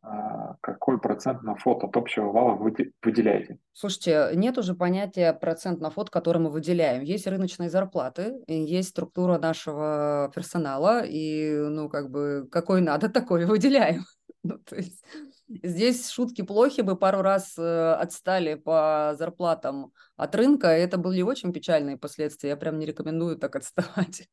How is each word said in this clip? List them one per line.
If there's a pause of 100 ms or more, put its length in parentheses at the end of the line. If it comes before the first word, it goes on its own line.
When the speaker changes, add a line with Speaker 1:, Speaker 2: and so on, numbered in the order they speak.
Speaker 1:
А
какой
процент
на
фото
от
общего
вала
вы
выде-, (100)
выделяете? (160)
Speaker 2:
Слушайте,
нет
уже
понятия
процент
на
фото,
который
мы
выделяем.
Есть
рыночные
зарплаты, (120)
и
есть
структура
нашего
персонала,
и,
ну,
как
бы,
какой
надо,
такой
и
выделяем.
<laughs> (340)
Ну,
то
есть... (460)
Здесь
шутки
плохи,
мы
пару
раз,
э,
отстали
по
зарплатам (240)
от
рынка,
и
это
были
очень
печальные
последствия,
я
прям
не
рекомендую
так
<laughs>
отставать.